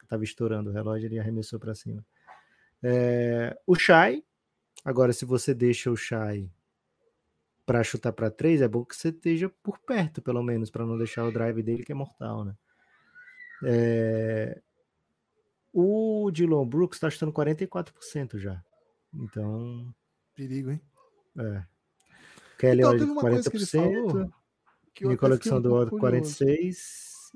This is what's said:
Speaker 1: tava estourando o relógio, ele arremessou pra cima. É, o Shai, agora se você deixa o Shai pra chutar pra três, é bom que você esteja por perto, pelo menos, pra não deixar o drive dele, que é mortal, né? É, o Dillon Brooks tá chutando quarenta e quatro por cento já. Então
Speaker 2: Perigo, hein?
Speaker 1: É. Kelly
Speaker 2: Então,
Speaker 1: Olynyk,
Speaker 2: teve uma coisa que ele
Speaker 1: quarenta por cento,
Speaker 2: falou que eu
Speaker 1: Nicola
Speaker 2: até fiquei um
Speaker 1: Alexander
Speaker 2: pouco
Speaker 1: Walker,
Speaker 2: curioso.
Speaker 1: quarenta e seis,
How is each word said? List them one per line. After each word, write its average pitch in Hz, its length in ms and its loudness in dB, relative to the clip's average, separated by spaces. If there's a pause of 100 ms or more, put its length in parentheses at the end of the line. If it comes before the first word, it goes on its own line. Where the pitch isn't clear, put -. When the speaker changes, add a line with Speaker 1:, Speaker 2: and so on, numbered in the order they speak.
Speaker 1:
tava 110 140 -4
estourando 107 480 -4
o - 20 -6
relógio, 110 340 -4
ele 110 120 -8
arremessou 110 400 -6
pra 107 160 -10
cima. 110 300 -12 (800)
É, 120 840 0
o 180 80 6
Shai, 190 480 6 (640)
agora 127 280 4
se 127 120 -6
você 127 280 0
deixa 120 380 0
o 117 60 0
Shai 104 520 -6 (1160)
pra 117 180 2
chutar 117 300 -4
pra 110 180 -4
três, 156 300 2
é 123 80 4
bom 117 160 -2
que - 100 -16
você - 140 -6
esteja 165 400 -2 (140)
por - 180 -8
perto, 185 420 -4
pelo 120 200 -2
menos, 117 280 -4
pra 117 160 -6
não 113 100 -4
deixar 117 280 -4
o 117 80 -2
drive 113 320 -2
dele, 117 180 -4
que - 80 -14
é 143 60 -8
mortal, 113 480 -8
né? 101 100 -8 (1080)
É, 113 960 0 (1120)
o 208 580 2
Dillon 160 360 2
Brooks 165 340 0
tá 160 100 0
chutando 156 220 -4
quarenta 156 320 0
e - 20 -2
quatro 180 260 -8
por - 120 -20
cento 127 340 -8
já. 95 240 -8 (500)
Então 120 800 -10 (420)
Speaker 2:
Perigo, 135 360 -8
hein? 156 100 -6 (580)
Speaker 1:
É. 101 260 -6 (920)
Kelly 127 220 6
Speaker 2:
Então, 127 100 10
Speaker 1:
Olynyk, 120 100 6
Speaker 2:
teve 98 120 2
uma - 80 -2
coisa 123 300 2
que 226 60 -4
ele 202 100 -2
Speaker 1:
quarenta 170 240 2 (120)
por 226 40 -2
cento, 175 60 0
Speaker 2:
falou 170 200 -2 (600)
que - 100 -8
eu 131 60 2
Speaker 1:
Nicola 131 240 4
Speaker 2:
até 117 100 0
fiquei 117 80 0
um - 40 4
Speaker 1:
Alexander 123 140 2
Speaker 2:
pouco 120 60 6
Speaker 1:
Walker, 120 140 2
Speaker 2:
curioso. 208 100 -4
Speaker 1:
quarenta 127 280 2
e 147 420 2
seis, - 640 -14